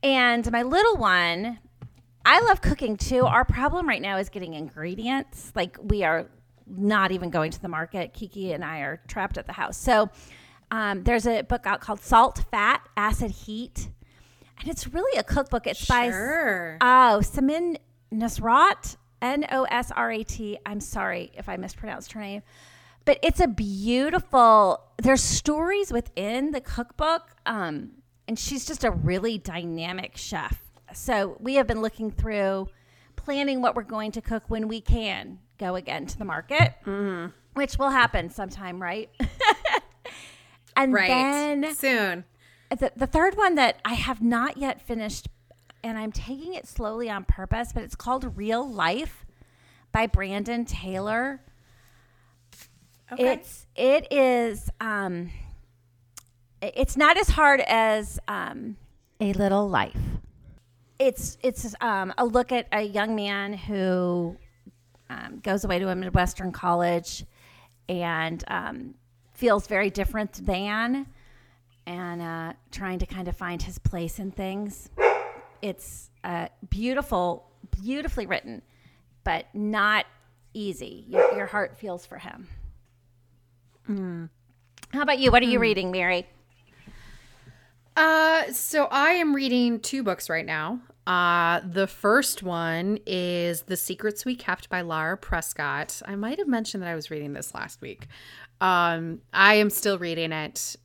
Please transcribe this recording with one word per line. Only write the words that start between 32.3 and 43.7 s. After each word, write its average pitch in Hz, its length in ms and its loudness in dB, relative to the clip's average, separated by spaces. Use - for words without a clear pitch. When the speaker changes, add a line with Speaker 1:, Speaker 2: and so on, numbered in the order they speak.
Speaker 1:
planning 277 440 -2
what 247 140 2
we're 240 80 -2
going 214 300 -6
to 226 80 -8
cook 226 260 -4
when 220 200 -4
we 220 120 -6
can 196 600 0
go 185 180 -4
again 160 300 -6
to - 120 -10
the 214 80 -8
market, 185 480 0
Speaker 2:
Mm-hmm. 196 460 -6
Speaker 1:
which 277 240 -4
will 269 100 2
happen 240 400 2
sometime, 190 520 -10
right? 185 340 -6
<laughs> - 40 -20
And 269 180 4
Speaker 2:
Right. - 160 4
Speaker 1:
then 285 680 2
Speaker 2:
Soon. 202 480 0
Speaker 1:
the, 254 260 -2
the 269 120 -2
third 370 280 4
one 370 200 4
that 262 280 4